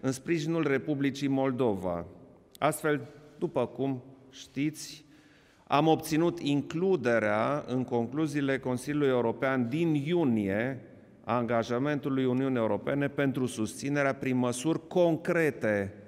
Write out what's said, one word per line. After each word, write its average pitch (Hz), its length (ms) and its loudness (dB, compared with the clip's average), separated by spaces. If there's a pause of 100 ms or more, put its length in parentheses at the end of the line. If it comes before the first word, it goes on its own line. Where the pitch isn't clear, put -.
în 135 120 -2
sprijinul 160 540 -2
Republicii 139 600 0
Moldova. 117 760 0 (540)
Astfel, 151 420 0 (380)
după 131 280 -2
cum 135 360 -4 (280)
știți, - 760 -8 (600)
am 147 200 4
obținut 160 540 2
includerea 139 1300 0
în 127 180 -2
concluziile 135 760 -2
Consiliului 139 500 0
European 123 600 2
din 156 260 2
iunie 127 840 2 (440)
a 113 120 0
angajamentului 123 880 0
Uniunii 131 340 2
Europene 117 500 0
pentru 139 380 0
susținerea 135 680 -2
prin 131 220 -2
măsuri 123 500 0
concrete 156 1040 2 (160)